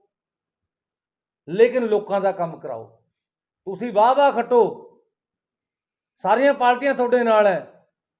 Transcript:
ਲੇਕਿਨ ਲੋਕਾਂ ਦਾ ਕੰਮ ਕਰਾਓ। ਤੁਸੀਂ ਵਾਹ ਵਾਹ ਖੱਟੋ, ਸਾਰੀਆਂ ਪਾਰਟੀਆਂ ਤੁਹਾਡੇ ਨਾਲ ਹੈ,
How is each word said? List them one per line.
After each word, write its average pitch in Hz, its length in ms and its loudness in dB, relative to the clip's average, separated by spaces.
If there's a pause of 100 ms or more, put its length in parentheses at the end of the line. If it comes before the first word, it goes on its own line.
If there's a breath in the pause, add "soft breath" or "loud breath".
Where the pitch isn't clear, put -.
(1500)
ਲੇਕਿਨ 233 380 0
ਲੋਕਾਂ 202 340 -2
ਦਾ 190 120 -2
ਕੰਮ 170 280 -10
ਕਰਾਓ। 113 420 -16 (600)
ਤੁਸੀਂ 196 280 -10
ਵਾਹ 226 220 4
ਵਾਹ 277 180 4
ਖੱਟੋ, 233 520 0 (1300)
ਸਾਰੀਆਂ 254 360 0
ਪਾਰਟੀਆਂ 254 400 0
ਤੁਹਾਡੇ 247 280 0
ਨਾਲ 214 240 4
ਹੈ, 165 400 -4 (340)